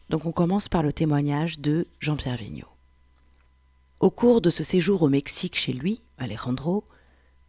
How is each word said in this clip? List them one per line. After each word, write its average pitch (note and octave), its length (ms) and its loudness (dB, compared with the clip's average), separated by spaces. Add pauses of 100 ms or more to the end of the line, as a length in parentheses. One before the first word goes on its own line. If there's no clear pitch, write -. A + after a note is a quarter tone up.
Donc D#3 160 -2
on E3 60 -4
commence F3 380 0
par F3 120 2
le D3 120 2
témoignage D3 680 0
de D3 260 0 (140)
Jean-Pierre C3+ 380 -4
Vigneault. G2+ 320 -12 (1300)
Au F#3 120 4
cours A#3+ 280 6
de E3 100 4
ce D#3+ 140 -2
séjour F3+ 400 2
au D3 60 6
Mexique - 480 -2
chez - 160 -4
lui, F3+ 280 -4 (180)
Alejandro, B2+ 680 -4 (640)